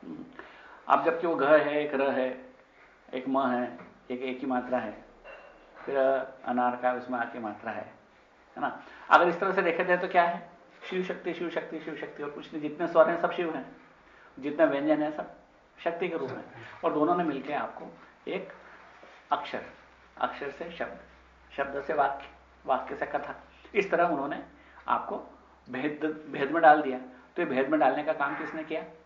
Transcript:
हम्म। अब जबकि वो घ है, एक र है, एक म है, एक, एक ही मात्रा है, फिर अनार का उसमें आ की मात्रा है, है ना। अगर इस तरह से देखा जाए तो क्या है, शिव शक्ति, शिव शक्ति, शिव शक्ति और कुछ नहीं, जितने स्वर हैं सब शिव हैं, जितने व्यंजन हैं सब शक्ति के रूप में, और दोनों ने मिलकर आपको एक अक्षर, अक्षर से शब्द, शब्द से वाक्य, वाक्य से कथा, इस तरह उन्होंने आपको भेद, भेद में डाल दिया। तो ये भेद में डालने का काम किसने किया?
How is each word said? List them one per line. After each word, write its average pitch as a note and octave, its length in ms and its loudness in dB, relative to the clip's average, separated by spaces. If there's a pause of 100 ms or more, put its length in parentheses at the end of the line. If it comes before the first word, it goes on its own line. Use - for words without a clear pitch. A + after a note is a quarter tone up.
हम्म। E2 220 -12 (640)
अब D3 160 6
जबकि E3 220 0
वो E3 100 2
घ C3+ 80 2
है, D3 340 6
एक D3 160 -2
र C#3 160 2
है, B2+ 180 0 (840)
एक C3 140 -6
म C3+ 180 2
है, A#2+ 320 -2 (320)
एक, B2 100 -6
एक C3 200 -6
ही D3 60 -6
मात्रा B2+ 320 -2
है, A2 140 -6 (840)
फिर - 200 -4 (480)
अनार B2 320 2
का B2 160 0
उसमें B2 260 -4
आ A#2 60 0
की A#2+ 140 -10
मात्रा A2 340 -8
है, G#2+ 120 -8 (720)
है B2 40 -8
ना। C3+ 220 -4 (280)
अगर E3+ 180 10
इस E3+ 120 0
तरह G3 120 0
से F#3 100 2
देखा F3 200 2
जाए F3+ 140 4
तो F3+ 120 -2
क्या F3+ 140 6
है, F3 280 0 (340)
शिव F#3 200 -2
शक्ति, F3 300 -6
शिव E3+ 160 -6
शक्ति, D#3+ 300 -6
शिव D3 160 -8
शक्ति - 260 -10
और C#3+ 80 -6
कुछ D3 220 -14
नहीं, D#3 100 -6
जितने D3+ 240 -4
स्वर D#3+ 240 8
हैं E3+ 100 0
सब F3 120 2
शिव E3 240 -2
हैं, - 200 -10 (600)
जितने D3 280 4
व्यंजन D3 360 2
हैं D3+ 100 0
सब - 240 -10 (420)
शक्ति F3 300 -2
के E3 80 -4
रूप C3+ 140 -4
में, A#2 140 -10 (400)
और D#3+ 80 2
दोनों D#3 240 4
ने F3 80 0
मिलकर C#3 280 -4
आपको - 340 -6 (420)
एक F#3 240 -6 (800)
अक्षर, - 320 -4 (540)
अक्षर - 320 -4
से E3+ 200 -10
शब्द, - 300 -8 (520)
शब्द C#3 300 -4
से D#3+ 120 -4
वाक्य, C#3 340 0 (380)
वाक्य C3 300 0
से C#3+ 100 -4
कथा, - 280 -6 (400)
इस G3 160 2
तरह E3+ 180 4
उन्होंने D3 340 -4 (460)
आपको A#2 280 0 (520)
भेद, C#3+ 360 -4 (240)
भेद C#3 220 -2
में E3 120 2
डाल D#3 200 10
दिया। C3 160 -2
तो - 440 -8
ये E3+ 40 0
भेद C3+ 220 0
में D3+ 120 4
डालने D3 240 4
का D#3 80 -2
काम D3 260 -2
किसने D#3 260 -8
किया? D#3+ 200 -6 (220)